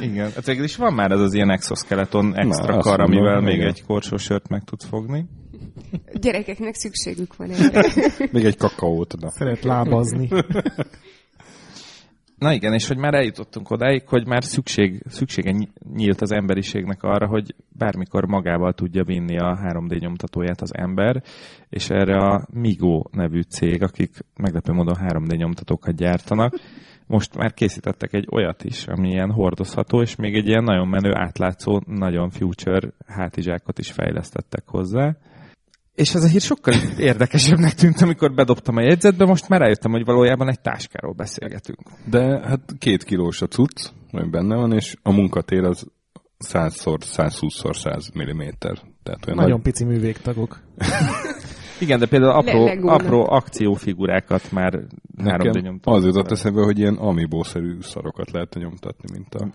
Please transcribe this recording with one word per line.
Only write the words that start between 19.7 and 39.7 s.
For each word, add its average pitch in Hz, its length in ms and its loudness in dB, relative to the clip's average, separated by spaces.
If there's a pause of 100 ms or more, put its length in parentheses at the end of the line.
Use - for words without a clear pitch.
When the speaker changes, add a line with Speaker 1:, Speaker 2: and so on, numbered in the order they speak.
Speaker 1:
D 85 100 -4
nyomtatóját 87 640 -6
az 90 140 -10
ember, 98 480 -2 (460)
és - 220 -8
erre 98 260 2
a 98 360 2
Migo 87 580 0
nevű 85 300 -2
cég, 85 420 -2
akik 90 340 -4 (200)
meglepő 85 360 -4
módon 87 240 0
három 87 280 -4
D 82 120 -2
nyomtatókat 82 600 -4
gyártanak, 101 640 0 (460)
most - 300 -2
már - 180 -4
készítettek - 580 -4
egy 101 200 -4
olyat 92 320 -2
is, - 220 -10
ami 92 220 -2
ilyen 92 220 -2
hordozható, 101 680 0
és 117 160 -2
még 104 180 -4
egy 104 120 2
ilyen 110 180 4
nagyon 92 240 2
menő, 95 260 2
átlátszó, 92 720 -2
nagyon 90 440 -2
future 92 600 -2 (140)
hátizsákot 90 720 -6
is - 140 -10
fejlesztettek - 760 -6
hozzá. 113 500 -2 (800)
És 151 200 0
ez 165 100 2
a 165 40 8
hír 180 120 6
sokkal - 340 0 (240)
érdekesebbnek 147 760 4
tűnt, 170 260 6
amikor 160 340 4
bedobtam 123 420 2
a 117 60 4
jegyzetbe, 175 440 6
most 185 220 4
már 190 120 4
rájöttem, 110 300 4